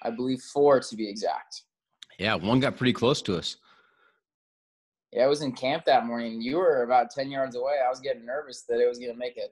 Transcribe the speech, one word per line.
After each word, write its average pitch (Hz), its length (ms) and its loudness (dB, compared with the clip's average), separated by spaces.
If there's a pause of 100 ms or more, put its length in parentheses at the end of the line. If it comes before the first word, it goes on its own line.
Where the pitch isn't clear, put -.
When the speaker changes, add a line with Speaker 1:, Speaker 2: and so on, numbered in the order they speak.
Speaker 1:
I 113 60 -6
believe 123 320 -4
four, 143 400 4
to - 160 -10
be 107 120 -4
exact. 101 540 -6 (560)
Speaker 2:
Yeah, 104 160 0
one 104 240 2
got 131 160 0
pretty 127 160 2
close 120 300 2
to 92 160 -2
us. - 180 -6 (1600)
Speaker 1:
Yeah, 117 100 2
I 131 40 6
was 147 160 0
in 131 100 -4
camp 143 320 -4
that 127 200 4
morning. 117 360 -6
You 127 160 -2
were 156 260 4
about 120 260 4
ten 139 220 -8
yards 135 240 -4
away. 135 200 -2 (100)
I 127 40 0
was 131 120 -6
getting 123 240 -6
nervous 131 420 -10
that 120 140 0
it 123 80 6
was 120 100 -4
gonna 120 160 -10
make 123 220 -10
a 104 140 -10